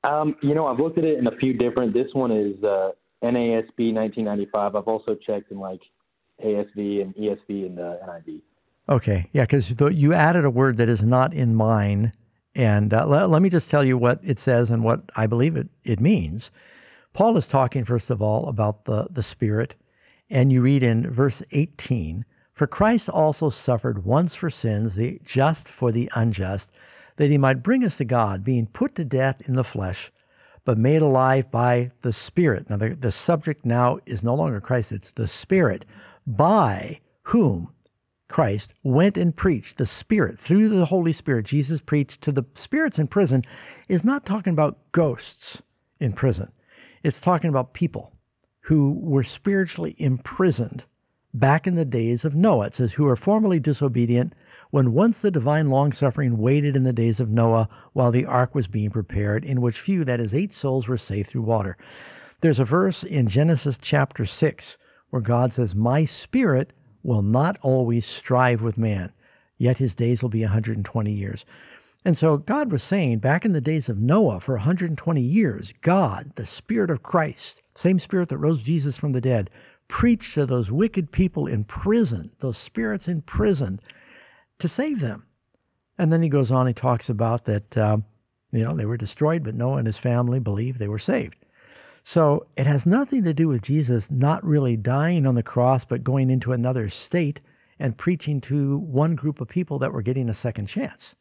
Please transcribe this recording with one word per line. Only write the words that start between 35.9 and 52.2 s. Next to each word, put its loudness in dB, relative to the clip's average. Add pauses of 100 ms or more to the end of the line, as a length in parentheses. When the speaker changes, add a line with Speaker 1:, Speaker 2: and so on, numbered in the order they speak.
Speaker 2:
"by 2 (240)
whom 2 (580)
Christ -2 (100)
went 4
and 0
preached." -2
The -2
Spirit, -2
through 2
the 2
Holy 0
Spirit, -2
Jesus -2
preached -2
to -2
the 0 (100)
spirits -2
in 2
prison, 2 (460)
is 0
not 0
talking -2
about 0 (140)
ghosts -2 (380)
in -2
prison. -2 (520)
It's -2
talking 2
about -2
people -6 (500)
who 2
were 0
spiritually -4
imprisoned -2 (500)
back 4
in 0
the 2
days 0